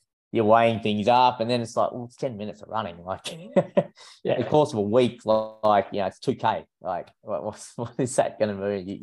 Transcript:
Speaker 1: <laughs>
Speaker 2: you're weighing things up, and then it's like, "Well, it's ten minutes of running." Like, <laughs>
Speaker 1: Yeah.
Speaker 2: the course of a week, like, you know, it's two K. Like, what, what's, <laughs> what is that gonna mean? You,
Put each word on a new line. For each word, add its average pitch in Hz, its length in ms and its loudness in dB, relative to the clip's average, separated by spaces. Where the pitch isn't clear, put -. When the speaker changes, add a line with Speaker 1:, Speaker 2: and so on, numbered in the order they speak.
Speaker 1:
<laughs> - 260 -20
Speaker 2:
you're 110 120 2
weighing 113 360 6
things 104 280 0
up, 123 320 4
and 113 100 -2
then 123 120 0
it's 113 140 -10
like, 113 160 0
"Well, 120 140 -10
it's 123 100 -20
ten 127 200 -6
minutes 101 260 -12
of - 60 -20
running." 90 360 -8
Like, 92 220 -8
<laughs> - 1000 -4
Speaker 1:
Yeah. 120 140 -2
Speaker 2:
the 120 60 -2
course 151 280 2
of 113 60 -2
a 101 40 0
week, 117 420 0
like, 110 680 2
you 101 80 -4
know, 95 60 -2
it's 95 120 -8
two 127 160 -2
K. 101 300 -2
Like, 87 280 -6
what, 90 220 -6
what's, - 280 -12
<laughs> - 40 -20
what 120 220 -8
is 123 180 -4
that - 220 0
gonna 104 160 0
mean? 98 340 -4
You, 98 140 -8